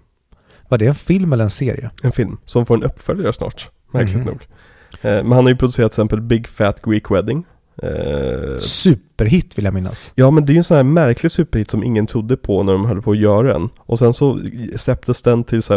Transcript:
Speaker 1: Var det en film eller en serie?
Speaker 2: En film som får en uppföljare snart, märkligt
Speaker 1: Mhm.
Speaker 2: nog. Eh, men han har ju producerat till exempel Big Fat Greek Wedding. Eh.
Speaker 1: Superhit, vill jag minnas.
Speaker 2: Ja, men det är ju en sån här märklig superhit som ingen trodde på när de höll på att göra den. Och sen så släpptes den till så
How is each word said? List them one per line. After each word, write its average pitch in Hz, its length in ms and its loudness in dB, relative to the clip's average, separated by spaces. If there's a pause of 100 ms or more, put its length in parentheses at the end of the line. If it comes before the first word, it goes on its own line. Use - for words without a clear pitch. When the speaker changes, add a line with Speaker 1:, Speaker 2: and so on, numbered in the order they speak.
(680)
Speaker 1:
Var 127 80 2
det 107 100 0
en 143 80 2
film 175 380 0
eller 113 100 2
en 104 60 0
serie? 113 420 -6 (120)
Speaker 2:
En 127 80 0
film 107 340 -4
som 120 200 0
får 117 100 0
en 110 80 -2
uppföljare 131 500 -4
snart, - 360 -12 (220)
märkligt 107 260 -2
Speaker 1:
Mhm. 123 80 -6
Speaker 2:
nog. - 100 -8 (640)
Eh, 107 220 0
men 113 80 2
han 127 140 6
har 127 40 6
ju 127 80 2
producerat 123 340 0
till - 100 -2
exempel 110 200 0
Big 117 260 -2
Fat - 340 -2
Greek 107 300 -2
Wedding. 110 340 -2 (380)
Eh. 71 760 -6
Speaker 1:
Superhit, - 1000 0
vill 104 80 -2
jag 95 80 -2
minnas. 92 420 -8
Speaker 2:
Ja, 131 160 6
men 151 140 4
det 143 60 4
är - 20 6
ju 160 40 6
en 175 60 4
sån 165 140 4
här 135 60 6
märklig 147 480 2
superhit 117 400 -2
som 107 120 -2
ingen 110 240 0
trodde 117 300 -2
på 98 260 0
när 98 100 2
de 98 120 0
höll 101 160 -2
på 107 100 0
att 104 60 2
göra 107 360 4
den. 82 160 -2 (100)
Och 117 200 -4
sen 117 140 4
så 131 260 0 (380)
släpptes - 440 -4
den 120 220 2
till 113 200 -2
så - 140 -2